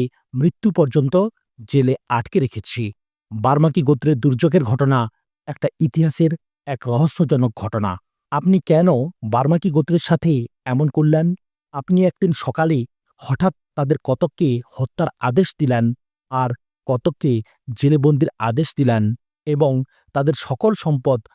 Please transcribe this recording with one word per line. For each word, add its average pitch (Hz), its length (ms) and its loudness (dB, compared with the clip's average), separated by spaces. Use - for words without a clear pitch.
মৃত্যু 175 360 0
পর্যন্ত 143 440 0
জেলে 131 340 0
আটকে 120 300 -2
রেখেছে। 117 440 -6
বার্মাকি 143 500 2
গোত্রের 135 380 2
দুর্যোগের 143 440 2
ঘটনা 131 360 2
একটা - 200 -6
ইতিহাসের 160 520 0
এক 135 200 -6
রহস্যজনক 127 680 2
ঘটনা। 101 360 -4
আপনি 175 340 2
কেন 170 220 2
বার্মাকি 135 460 0
গোত্রের 156 360 0
সাথে 165 280 0
এমন 131 240 0
করলেন? 156 380 2
আপনি 180 320 -2
একদিন 180 280 0
সকালে 156 440 -2
হঠাৎ 170 320 -2
তাদের 143 280 -2
কতককে 156 460 -2
হত্যার - 380 -4
আদেশ 127 280 0
দিলেন, 123 280 2
আর 131 180 -2
কতককে 135 440 -2
জেলেবন্দির 147 540 2
আদেশ 117 360 -2
দিলেন 123 280 2
এবং 147 240 0
তাদের 139 220 0
সকল - 380 -2
সম্পদ 135 440 0